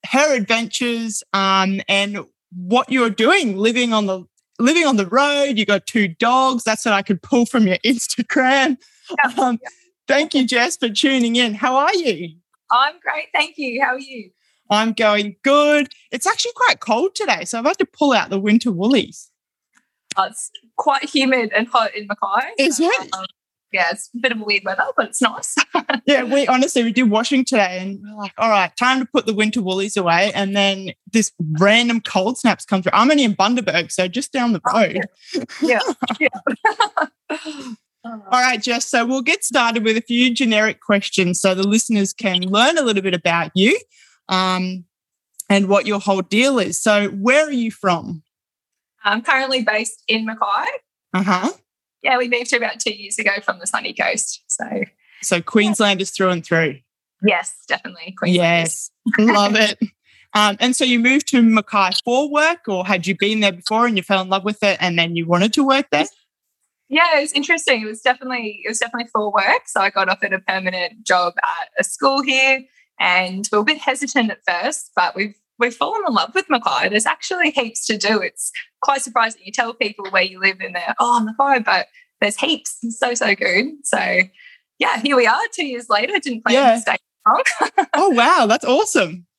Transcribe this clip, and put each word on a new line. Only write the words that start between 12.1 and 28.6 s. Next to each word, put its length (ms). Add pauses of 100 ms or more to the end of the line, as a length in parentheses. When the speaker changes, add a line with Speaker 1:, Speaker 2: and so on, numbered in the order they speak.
Speaker 2:
I'm 260
great, 340
thank 240
you. 240
How 140
are 20
you? 320 (400)
Speaker 1:
I'm 240
going 500
good. 460 (200)
It's 160
actually 300
quite 240
cold 340
today, 300
so 140
I've 80
had 140
to 40
pull 300
out 160
the 100
winter 320
woolies. 580 (840)
Speaker 2:
Uh, 140
it's 200 (280)
quite 260
humid 500
and 140
hot 260
in 120
Mackay, 420 (100)
Speaker 1:
Is 200
Speaker 2:
so, 100
Speaker 1:
it? 260
Speaker 2:
um, 120 (460)
yeah, 200
it's 220
a 40
bit 140
of 80
a 40
weird 200
weather, 220 (100)
but 120
it's 120
nice. 340 (200)
<laughs> 100 (220)
Speaker 1:
Yeah, 180
we 240
honestly, 340
we 100
did 180
washing 340
today 360
and 220
we're 140
like, 220
"All 120
right, 260